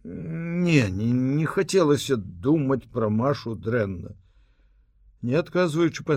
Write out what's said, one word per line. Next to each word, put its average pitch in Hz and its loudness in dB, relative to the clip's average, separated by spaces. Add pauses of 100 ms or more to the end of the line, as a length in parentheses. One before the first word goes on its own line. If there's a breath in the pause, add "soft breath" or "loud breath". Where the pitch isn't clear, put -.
не, 165 0
не, 104 -2
не 135 0
хацелася 156 2
думаць 120 0
пра 113 0
Машу 117 0
дрэнна. 107 -4 (1080)
Не 120 -2
адказваючы 170 0
па 156 2